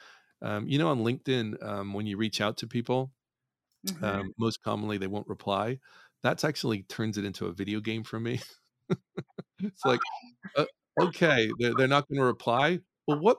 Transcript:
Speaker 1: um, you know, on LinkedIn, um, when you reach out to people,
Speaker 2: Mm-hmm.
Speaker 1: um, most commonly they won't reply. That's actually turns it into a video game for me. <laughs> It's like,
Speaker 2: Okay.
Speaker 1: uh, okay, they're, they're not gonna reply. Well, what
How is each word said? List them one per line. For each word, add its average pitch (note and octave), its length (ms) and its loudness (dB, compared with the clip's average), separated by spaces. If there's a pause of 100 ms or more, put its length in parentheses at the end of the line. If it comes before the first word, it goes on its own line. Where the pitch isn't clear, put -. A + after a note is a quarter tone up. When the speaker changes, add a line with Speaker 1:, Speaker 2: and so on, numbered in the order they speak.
(420)
Speaker 1:
um, G#2+ 240 -4
you C#3 120 0
know, E3 100 2
on C3+ 120 2
LinkedIn, A#2 600 -2
um, G2+ 300 -6
when G#2 140 -4
you G2+ 100 -2
reach G#2+ 240 0
out G#2+ 180 0
to A#2 80 -8
people, B2 460 -2 (720)
Speaker 2:
Mm-hmm. F3+ 160 -6
Speaker 1:
um, G2 360 -2
most A2+ 240 -2
commonly G#2+ 360 -2
they F#2+ 100 -4
won't G#2 200 -6
reply. G#2 520 -2 (420)
That's - 220 0
actually A#2 400 0
turns G#2+ 340 -2
it G2+ 60 -2
into F#2+ 220 -6
a F2+ 60 -4
video G2 280 -4
game A2 240 -6
for A2+ 160 -8
me. A#2 260 -4
<laughs> - 40 -20 (1120)
It's G3 240 -8
like, B2 200 4
Speaker 2:
Okay. - 240 -10 (280)
Speaker 1:
uh, D3 100 2 (320)
okay, D3+ 600 4
they're, A#2+ 160 2
they're C3 140 4
not C#3+ 200 4
gonna C#3 160 2
reply. C3+ 560 2 (260)
Well, D3 120 2
what G3 200 4